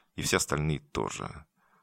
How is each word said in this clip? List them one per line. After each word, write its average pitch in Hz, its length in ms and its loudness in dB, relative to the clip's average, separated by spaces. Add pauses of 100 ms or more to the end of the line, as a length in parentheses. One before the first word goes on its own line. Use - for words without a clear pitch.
(180)
И 82 40 -2
все 76 160 4
остальные 76 420 2 (120)
тоже. - 540 -4 (380)